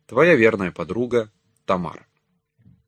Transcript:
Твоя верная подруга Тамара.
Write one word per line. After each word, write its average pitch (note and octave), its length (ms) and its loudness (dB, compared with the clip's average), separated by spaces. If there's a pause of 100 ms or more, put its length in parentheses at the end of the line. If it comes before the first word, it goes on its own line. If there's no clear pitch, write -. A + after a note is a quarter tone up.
Твоя D#3+ 300 2
верная A2 340 2
подруга A2 600 -6 (360)
Тамара. F2+ 400 -6 (800)